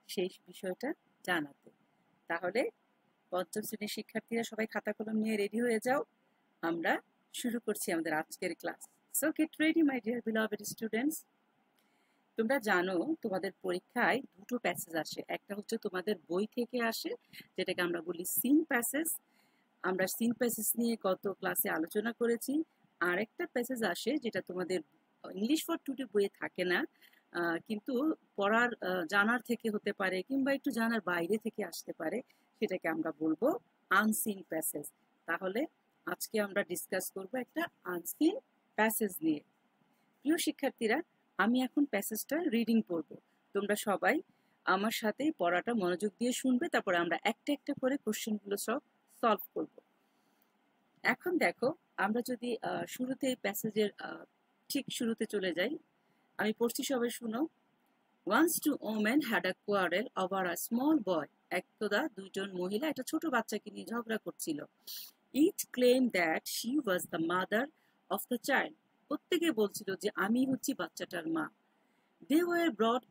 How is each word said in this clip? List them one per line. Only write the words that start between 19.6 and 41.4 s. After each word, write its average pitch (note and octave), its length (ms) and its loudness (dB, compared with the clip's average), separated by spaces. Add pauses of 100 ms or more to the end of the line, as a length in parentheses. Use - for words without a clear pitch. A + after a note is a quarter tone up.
আমরা F#3 260 0
scene A#3 260 0
passage A3+ 440 0
নিয়ে A#3 260 0
গত F#3+ 240 0
ক্লাসে F#3+ 420 -2
আলোচনা F#3+ 420 -2
করেছি। A#3+ 520 0 (360)
আর F3 200 2
একটা C#4 260 -4
passage A#3+ 380 -4
আসে G#3+ 340 0
যেটা G#3+ 240 -4
তোমাদের F3+ 380 -2 (440)
English A3+ 440 0
for E4 100 0 (120)
Today B3+ 240 -6
বইয়ে G3+ 160 4 (100)
থাকে F3+ 260 -4
না, F#3 200 2 (460)
আহ, E3+ 260 0 (100)
কিন্তু B3+ 480 0 (200)
পড়ার, A3+ 340 4 (120)
আহ, F#3 240 0
জানার G#3 360 4
থেকে A3+ 280 -2
হতে G#3 240 -2
পারে F#3 280 0
কিংবা C4+ 320 0
একটু C#4 180 0
জানার A3+ 340 2
বাইরে F3 320 2
থেকে G#3+ 260 -4
আসতে E3+ 300 -8
পারে, E3+ 280 -4 (380)
সেটাকে F#3 280 -2
আমরা D#3+ 320 0
বলবো F#3 400 2 (300)
unseen G#3 540 2
passage। D#3 400 -4 (420)
তাহলে F#3+ 400 -2 (400)
আজকে F3+ 340 -2
আমরা G3+ 240 0
discuss F#3 480 -4
করব F#3+ 240 -8
একটা D4+ 320 -2 (160)
unseen D4+ 560 0 (360)
passage G#3+ 360 2 (100)
নিয়ে। D#3 180 2 (840)
প্রিয় D#4 160 2
শিক্ষার্থীরা, C4+ 640 0 (360)
আমি A#3 240 4